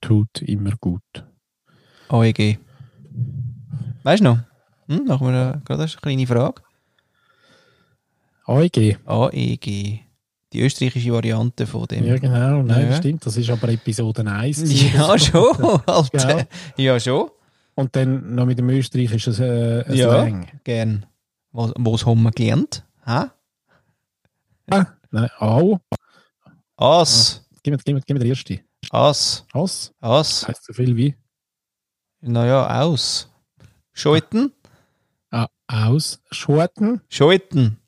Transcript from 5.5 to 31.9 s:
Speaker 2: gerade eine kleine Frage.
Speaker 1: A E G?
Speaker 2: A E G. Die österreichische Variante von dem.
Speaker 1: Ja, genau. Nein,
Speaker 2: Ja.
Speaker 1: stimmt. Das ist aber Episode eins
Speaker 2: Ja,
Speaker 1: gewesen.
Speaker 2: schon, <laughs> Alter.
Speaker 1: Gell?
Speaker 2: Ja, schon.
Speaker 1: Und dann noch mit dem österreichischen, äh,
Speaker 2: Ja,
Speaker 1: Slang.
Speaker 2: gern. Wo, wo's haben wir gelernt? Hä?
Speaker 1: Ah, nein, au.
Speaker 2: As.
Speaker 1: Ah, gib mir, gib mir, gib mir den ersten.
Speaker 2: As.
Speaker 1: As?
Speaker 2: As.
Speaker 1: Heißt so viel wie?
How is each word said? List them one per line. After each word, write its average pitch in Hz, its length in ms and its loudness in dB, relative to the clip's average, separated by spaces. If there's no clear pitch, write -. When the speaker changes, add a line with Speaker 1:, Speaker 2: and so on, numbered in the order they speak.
Speaker 2:
gerade 143 200 -4
eine 160 80 -6
kleine 131 340 -4
Frage. 123 360 0
Speaker 1:
A 127 140 2
E 175 80 4
G? 107 280 2
Speaker 2:
A 110 260 0
E 117 240 -4
G. 101 440 -8
Die 113 80 -4
österreichische 123 520 -2
Variante 117 540 -2
von 113 200 -8
dem. 110 180 -4
Speaker 1:
Ja, 120 140 0
genau. 131 440 0
Nein, 117 280 2
Speaker 2:
Ja. 135 60 0
Speaker 1:
stimmt. 156 280 -2
Das 110 140 -4
ist 117 100 -2
aber 120 220 -2
Episode 110 600 -4
eins 127 300 -4
Speaker 2:
Ja, 143 540 4
Speaker 1:
gewesen. - 180 2
Speaker 2:
schon, 180 320 4
<laughs> 196 220 2
Alter. 147 500 2
Speaker 1:
Gell? 165 100 -2
Speaker 2:
Ja, 131 240 2
schon. 135 300 0
Speaker 1:
Und 135 220 -2
dann 131 380 -2
noch 123 100 2
mit 123 140 0
dem 123 100 0
österreichischen, 123 640 -2
äh, 120 540 0
Speaker 2:
Ja, 123 140 4
Speaker 1:
Slang. 113 360 2
Speaker 2:
gern. 110 420 -4
Wo, 117 260 -4
wo's 117 260 0
haben 117 180 4
wir 113 100 4
gelernt? 120 520 -2
Hä? 127 180 -2
Speaker 1:
Ah, 190 160 2
nein, 120 280 -2
au. 156 400 2
Speaker 2:
As. - 680 4
Speaker 1:
Ah, - 160 -20
gib 147 100 -2
mir, 143 100 -2
gib 143 120 -2
mir, 139 80 -2
gib - 120 -4
mir 139 60 0
den 117 100 0
ersten. 110 300 -6
Speaker 2:
As. - 640 0
Speaker 1:
As? - 460 -6
Speaker 2:
As. 131 480 0
Speaker 1:
Heißt - 160 -10
so - 100 -20
viel 123 220 0
wie? 135 180 0